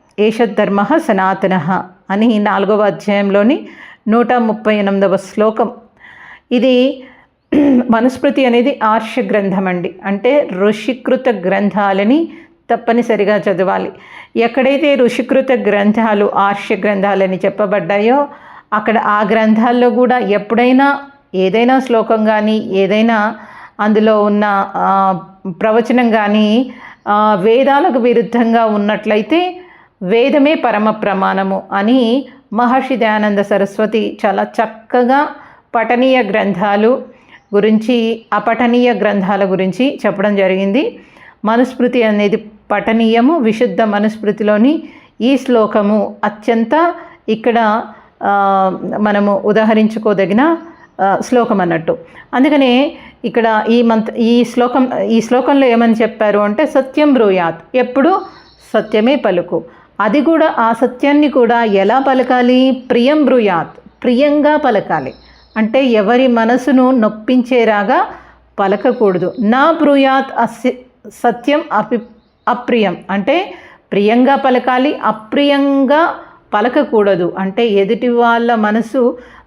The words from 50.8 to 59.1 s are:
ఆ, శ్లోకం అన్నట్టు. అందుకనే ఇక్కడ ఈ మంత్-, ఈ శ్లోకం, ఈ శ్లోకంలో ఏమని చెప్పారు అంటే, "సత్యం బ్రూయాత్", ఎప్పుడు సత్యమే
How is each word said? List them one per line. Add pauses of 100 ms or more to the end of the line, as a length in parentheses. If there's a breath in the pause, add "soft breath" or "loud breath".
ఆ,
శ్లోకం
అన్నట్టు. (360 loud breath)
అందుకనే (300 loud breath)
ఇక్కడ
ఈ
మంత్-,
ఈ
శ్లోకం,
ఈ
శ్లోకంలో
ఏమని
చెప్పారు
అంటే,
"సత్యం
బ్రూయాత్",
ఎప్పుడు (520 loud breath)
సత్యమే